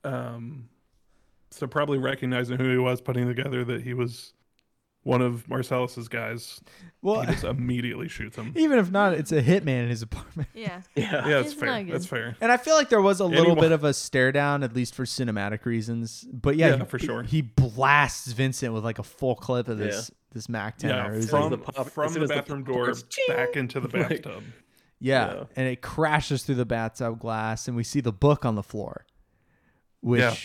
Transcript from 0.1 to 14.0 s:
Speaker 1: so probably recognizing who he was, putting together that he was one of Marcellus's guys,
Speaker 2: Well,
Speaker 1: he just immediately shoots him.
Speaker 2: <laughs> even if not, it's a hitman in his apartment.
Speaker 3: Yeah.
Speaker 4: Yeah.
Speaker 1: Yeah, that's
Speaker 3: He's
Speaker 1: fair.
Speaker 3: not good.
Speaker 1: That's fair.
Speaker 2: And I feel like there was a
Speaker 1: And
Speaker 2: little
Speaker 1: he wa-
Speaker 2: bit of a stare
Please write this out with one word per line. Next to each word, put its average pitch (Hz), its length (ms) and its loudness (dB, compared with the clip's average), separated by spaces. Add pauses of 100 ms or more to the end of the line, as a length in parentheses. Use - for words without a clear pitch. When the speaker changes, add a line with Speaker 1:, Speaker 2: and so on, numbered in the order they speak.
Speaker 1:
so - 160 -8
probably 143 320 0
recognizing 127 580 -2
who 127 120 2
he 127 80 4
was, 127 240 2
putting 123 260 0
together 127 380 -2
that 120 160 -4
he 123 120 -8
was 120 400 -6 (720)
one 127 180 4
of 120 260 -2
Marcellus's 123 640 -4
guys, 113 500 -8 (420)
Speaker 2:
Well, 208 200 0
Speaker 1:
he 123 60 -2
just - 180 0
immediately 123 640 -4
shoots - 260 -12
him. 117 180 -10
Speaker 2:
<laughs> - 40 -4
even 311 220 4
if 180 120 2
not, 196 220 4
it's 147 180 -2
a 156 100 4
hitman 135 420 4
in 120 60 -2
his 117 120 -2
apartment. - 520 -10
Speaker 3:
Yeah. 185 280 -8 (140)
Speaker 4:
Yeah. 131 320 -2
Speaker 1:
Yeah, 147 100 4
that's 127 140 0
Speaker 3:
He's - 80 -12
Speaker 1:
fair. - 100 -2
Speaker 3:
not 214 160 -4
good. 175 80 -6
Speaker 1:
That's 175 140 -4
fair. 120 340 -6
Speaker 2:
And 226 100 4
I 247 60 6
feel 311 180 2
like 294 140 4
there 220 120 6
was 196 200 4
a 196 40 2
Speaker 1:
And 175 80 2
Speaker 2:
little 180 180 8
Speaker 1:
he 170 60 6
wa- 156 40 6
Speaker 2:
bit 160 100 8
of 151 140 4
a 143 80 4
stare 131 400 2